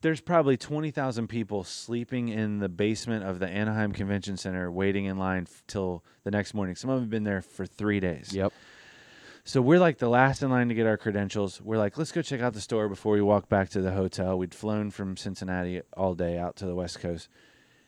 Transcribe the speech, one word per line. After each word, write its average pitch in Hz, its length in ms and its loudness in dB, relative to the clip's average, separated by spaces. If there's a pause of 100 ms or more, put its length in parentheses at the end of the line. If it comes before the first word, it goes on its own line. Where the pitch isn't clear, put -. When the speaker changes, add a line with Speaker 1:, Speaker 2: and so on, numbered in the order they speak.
Speaker 1:
there's 160 200 0
probably 147 360 4
twenty 151 340 -4
thousand 123 360 -2
people 104 360 -4
sleeping 120 680 -4
in 107 300 -2
the 101 100 0
basement 107 540 -2
of 92 160 -4
the 92 80 0
Anaheim 107 460 0
Convention 98 440 -4
Center 92 340 -4
waiting 98 340 0
in 95 120 -4
line 92 320 -2
f-, - 160 -20
till 92 380 -4 (200)
the - 60 -4
next 101 240 -2
morning. 95 220 -4
Some 127 160 -6
of 131 60 0
them 123 80 -2
have 110 40 -8
been 110 140 -2
there 98 180 0
for - 240 -10
three 104 340 0
days. 87 320 -2
Speaker 2:
Yep. 95 220 0 (920)
Speaker 1:
So - 160 0
we're, 143 200 8
like, 175 180 4
the 120 100 0
last 127 360 4
in 131 80 0
line 123 180 4
to 113 60 0
get 113 100 2
our 107 120 4
credentials. 101 680 -2
We're 110 160 0
like, 101 180 2
"Let's 151 140 -4
go 170 100 -2
check 131 200 -2
out 123 120 0
the 104 80 -8
store 107 260 0
before 104 260 0
we 104 100 6
walk 101 260 4
back 98 200 4
to 98 120 -2
the 92 120 0
hotel." 92 440 0
We'd 92 160 -4
flown 107 380 -4
from 95 260 -6
Cincinnati 90 640 -4 (160)
all 92 160 2
day 87 240 0
out 87 200 -6
to 101 100 -6
the 90 80 -4
West 87 240 -6
Coast. 85 280 -6 (600)